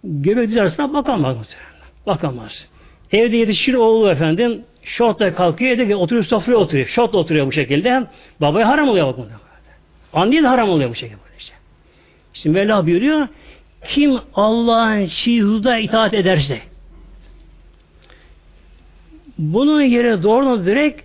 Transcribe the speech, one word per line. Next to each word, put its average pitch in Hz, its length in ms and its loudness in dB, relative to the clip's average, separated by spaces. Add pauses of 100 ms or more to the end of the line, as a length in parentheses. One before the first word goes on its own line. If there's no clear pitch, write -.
göbek 196 460 -2
düz 226 80 -2
arasına 233 360 -2
bakamaz 185 440 -2
muhtemelen. - 360 -18 (340)
Bakamaz. 131 600 -6 (440)
Evde 226 260 2
yetişir 226 360 0
oğlu 226 380 4
efendim, 175 500 0 (220)
şortla 214 520 -2
kalkıyor, 185 360 0
evde 226 240 0
oturuyor, 196 300 0
sofraya 233 320 0
oturuyor, 147 300 0
şortla 226 320 0
oturuyor 156 280 0
bu 131 40 -4
şekilde. 156 560 0 (340)
Babaya 202 260 2
haram 285 220 2
oluyor 175 180 2
bak 120 100 -6
muhtemelen. 110 260 -16 (680)
Anneye 240 300 2
de 269 40 4
haram 240 220 2
oluyor 143 200 0
bu 117 60 -10
şekilde. 107 240 -16 (100)
Böylece. - 240 -20 (800)
Şimdi 165 260 0
Mevla 202 260 2
buyuruyor, 254 420 0 (600)
kim 285 320 2 (140)
Allah'ın 220 720 2
çizdiği 233 380 0
hududa 220 340 0
itaat 220 360 0
ederse, 170 460 0 (2750)
bunun 254 440 0
yeri 240 420 2
doğrudan 233 420 2
direkt 269 400 0